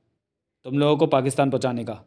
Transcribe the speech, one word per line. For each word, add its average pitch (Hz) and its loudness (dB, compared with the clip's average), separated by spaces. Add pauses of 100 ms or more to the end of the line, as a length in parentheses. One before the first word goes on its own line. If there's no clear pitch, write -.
(640)
तुम 127 -6
लोगों 147 2
को 160 4
पाकिस्तान 139 0
पहुंचाने 123 -4
का। 110 -12